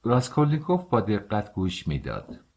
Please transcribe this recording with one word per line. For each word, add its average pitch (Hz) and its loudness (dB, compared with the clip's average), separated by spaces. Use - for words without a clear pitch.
راسکولنیکوف 151 2
با 117 2
دقت 104 -2
گوش 92 -4
می‌داد. - -6